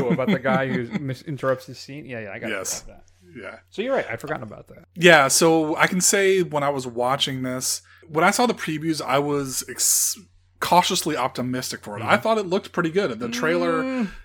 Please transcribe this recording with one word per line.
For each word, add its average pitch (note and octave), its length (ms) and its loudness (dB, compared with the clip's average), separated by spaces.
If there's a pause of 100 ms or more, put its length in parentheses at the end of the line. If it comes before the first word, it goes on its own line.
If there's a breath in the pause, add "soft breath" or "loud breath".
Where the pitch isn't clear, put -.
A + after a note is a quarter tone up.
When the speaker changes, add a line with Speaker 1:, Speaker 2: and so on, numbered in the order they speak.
(120)
Speaker 1:
about C3 180 0
the F3+ 100 2
guy C3 280 2
who B2+ 160 -2
<laughs> E3+ 160 -6
mis-, C3 240 -6
interrupts C3+ 420 -2
the B2+ 100 -16
scene. C#3 300 -16
Yeah, A#2+ 160 -10
yeah, G2+ 100 -10
I A2+ 80 -12
got A#2 120 -6
Speaker 2:
Yes. F#2+ 300 -6
Speaker 1:
that. G2 220 -20 (320)
Speaker 2:
Yeah. G2+ 240 -14 (100)
Speaker 1:
So - 120 -8
you're C4 140 -2
right. G#3+ 140 -2
I'd B2 120 -8
forgotten D3 220 -8
about - 240 -16
that. - 280 -20
Speaker 2:
Yeah. E3 320 8
So D#3+ 480 4
I D#3 120 4
can F#3 140 0
say G3 420 4
when D3 200 -4
I C#3 60 0
was C#3 180 -4
watching C3 560 -2
this, B2+ 380 -4 (260 soft breath)
when D#3+ 160 0
I F#3+ 80 6
saw B3 140 2
the A#3 80 2
previews, D#3 500 -4
I C3 160 2
was C#3+ 480 -2
ex-, - 520 0 (400)
cautiously F3 580 2
optimistic B2+ 640 -4
for G#2 140 -10
it. G#2 40 -8
Speaker 1:
Mm-hmm. A2 80 -2
Speaker 2:
I F#3+ 80 4
thought A3 200 2
it G#3 80 -2
looked F#3+ 280 -2
pretty E3 180 0
good. D#3+ 280 -2
The A#2+ 100 -6
trailer, E3+ 540 0
Speaker 1:
Mm. B3+ 260 -2 (160 loud breath)